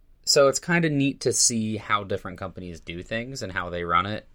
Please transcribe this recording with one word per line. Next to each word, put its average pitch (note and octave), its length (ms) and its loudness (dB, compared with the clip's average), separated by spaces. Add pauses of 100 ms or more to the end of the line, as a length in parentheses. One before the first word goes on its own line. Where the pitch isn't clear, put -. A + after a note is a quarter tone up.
(260)
so C#3 220 6
it's C3+ 120 2
kinda E3+ 300 2
neat C#3 320 2
to B2 100 2
see A2 460 2
how G#2 260 -2
different F#2+ 360 -6
companies F2+ 400 -10
do E2+ 240 -10
things A#2+ 380 -6
and F#2+ 120 -8
how F2+ 160 -4
they F2 140 -4
run F2 220 2
it, G#2 300 -6